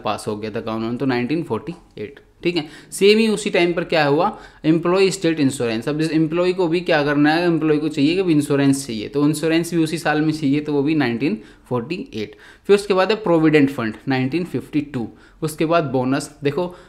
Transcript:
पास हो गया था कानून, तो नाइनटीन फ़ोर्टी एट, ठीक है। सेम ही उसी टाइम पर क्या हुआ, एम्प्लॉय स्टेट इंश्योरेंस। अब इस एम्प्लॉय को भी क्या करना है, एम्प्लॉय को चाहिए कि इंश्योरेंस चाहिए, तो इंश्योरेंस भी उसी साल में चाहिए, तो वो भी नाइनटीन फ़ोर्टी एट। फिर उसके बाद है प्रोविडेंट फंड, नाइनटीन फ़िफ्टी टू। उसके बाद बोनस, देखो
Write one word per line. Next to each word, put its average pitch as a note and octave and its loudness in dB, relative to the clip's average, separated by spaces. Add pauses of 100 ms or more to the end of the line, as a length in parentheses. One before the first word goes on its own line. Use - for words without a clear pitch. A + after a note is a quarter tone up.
पास G#2+ -4
हो G#2+ -4
गया G#2+ -8
था A2+ -6
कानून, A2+ -4
तो C3+ -4
नाइनटीन B2+ -2
फ़ोर्टी - -6 (240)
एट, G#2+ -14 (220)
ठीक F3 -2
है। D3+ -4 (280)
सेम G#3 6
ही A3 2
उसी G3+ -2
टाइम F3 2
पर E3+ -4
क्या E3 0
हुआ, E3+ 0 (280)
एम्प्लॉय F3 2
स्टेट E3 -2
इंश्योरेंस। B2 -2
अब D3+ -4
इस D#3+ -2
एम्प्लॉय E3 0
को F3+ 0
भी F3 0
क्या E3 2
करना D3 2
है, F3 0
एम्प्लॉय D#3 2
को D3+ -2
चाहिए D#3 2
कि F3 2
इंश्योरेंस C#3 2
चाहिए, G#2+ -6
तो D3 0
इंश्योरेंस D#3+ 0
भी E3 2
उसी D#3+ -2
साल D3+ 0
में D#3 2
चाहिए, D3 0
तो D3+ -4
वो C#3+ 2
भी D#3 0
नाइनटीन C3+ 0 (280)
फ़ोर्टी B2+ -4
एट। G#2+ -8 (300)
फिर G3 6
उसके G3+ -2
बाद F#3 2
है G#3+ 2
प्रोविडेंट D#3 4
फंड, A2+ -6 (140)
नाइनटीन C3 -2
फ़िफ्टी D3 -6 (120)
टू। A2 -6 (340)
उसके D#3+ -4
बाद E3 2
बोनस, C3 -2 (140)
देखो F3 -4 (140)